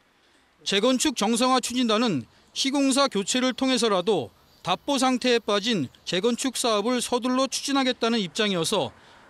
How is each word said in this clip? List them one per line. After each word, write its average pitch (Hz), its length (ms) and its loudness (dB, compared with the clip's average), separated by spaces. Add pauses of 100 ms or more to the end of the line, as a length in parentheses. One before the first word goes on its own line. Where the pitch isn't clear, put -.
(640)
재건축 247 540 0
정상화 240 420 2
추진단은 226 680 0 (280)
시공사 269 560 2
교체를 254 420 0
통해서라도 208 800 0 (320)
답보 226 340 -2
상태에 247 420 2
빠진 202 500 -2 (160)
재건축 233 500 -2
사업을 226 460 0
서둘러 254 460 0
추진하겠다는 254 720 -2
입장이어서, 180 760 -2 (360)